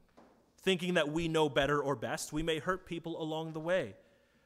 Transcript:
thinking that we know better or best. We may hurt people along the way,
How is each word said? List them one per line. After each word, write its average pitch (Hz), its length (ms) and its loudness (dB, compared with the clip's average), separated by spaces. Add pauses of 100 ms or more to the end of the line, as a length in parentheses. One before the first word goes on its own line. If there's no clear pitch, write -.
(600)
thinking 180 340 0
that 151 160 4
we 165 180 0
know 160 200 4
better 143 320 4
or 139 160 0
best. 123 360 -6
We 151 100 -2
may 160 160 0
hurt 185 260 -2
people 165 380 -8
along 160 300 -4
the 156 80 -8
way, 156 340 -2 (520)